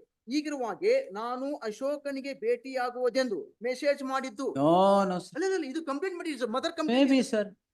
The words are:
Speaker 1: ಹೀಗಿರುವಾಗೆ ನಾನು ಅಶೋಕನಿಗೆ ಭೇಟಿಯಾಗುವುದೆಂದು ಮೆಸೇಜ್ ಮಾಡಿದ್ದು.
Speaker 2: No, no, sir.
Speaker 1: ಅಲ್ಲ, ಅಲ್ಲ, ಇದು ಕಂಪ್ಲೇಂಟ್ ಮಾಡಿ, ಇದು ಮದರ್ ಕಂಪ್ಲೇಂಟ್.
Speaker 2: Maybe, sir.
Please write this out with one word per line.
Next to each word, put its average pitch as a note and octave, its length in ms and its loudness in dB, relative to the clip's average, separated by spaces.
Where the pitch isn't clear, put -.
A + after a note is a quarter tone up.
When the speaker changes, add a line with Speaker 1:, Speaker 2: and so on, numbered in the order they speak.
Speaker 1:
ಹೀಗಿರುವಾಗೆ A#3+ 640 0
ನಾನು A#3+ 360 -6
ಅಶೋಕನಿಗೆ C4+ 760 -6
ಭೇಟಿಯಾಗುವುದೆಂದು B3 1040 0
ಮೆಸೇಜ್ C#4 420 0
ಮಾಡಿದ್ದು. C4 500 -4
Speaker 2:
No, C#3+ 180 4
no, F3+ 140 0
sir. - 140 -12
Speaker 1:
ಅಲ್ಲ, F4 140 -2
ಅಲ್ಲ, F#4 200 -2
ಇದು C4 180 -6
ಕಂಪ್ಲೇಂಟ್ E4+ 340 -4
ಮಾಡಿ, E4+ 140 -6
ಇದು A#3+ 160 -4
ಮದರ್ C#4 280 -2
ಕಂಪ್ಲೇಂಟ್. C4+ 260 2
Speaker 2:
Maybe, C4+ 220 6
sir. G#3+ 200 0